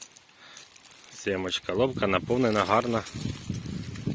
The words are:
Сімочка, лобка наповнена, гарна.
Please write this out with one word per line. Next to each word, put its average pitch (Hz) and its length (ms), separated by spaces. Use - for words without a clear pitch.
Сімочка, 92 580
лобка 123 340
наповнена, 107 580
гарна. 113 380